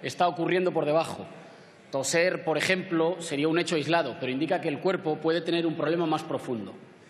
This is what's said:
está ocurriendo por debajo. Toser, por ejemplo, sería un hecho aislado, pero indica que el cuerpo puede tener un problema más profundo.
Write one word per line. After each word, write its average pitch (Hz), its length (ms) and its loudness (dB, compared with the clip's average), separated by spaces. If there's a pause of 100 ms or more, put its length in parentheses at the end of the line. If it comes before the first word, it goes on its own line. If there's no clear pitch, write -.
está 175 240 2
ocurriendo 170 440 0
por 156 120 0
debajo. 147 420 0 (640)
Toser, 165 540 0
por 160 120 2
ejemplo, 170 640 2
sería 151 300 0
un 165 100 4
hecho 175 160 0
aislado, 147 460 0
pero 127 100 -2
indica 156 300 0
que 165 80 -2
el 139 100 -2
cuerpo 170 380 0
puede 160 240 0
tener 170 260 0
un 156 80 0
problema 165 320 0
más 156 160 0
profundo. 120 500 -4 (380)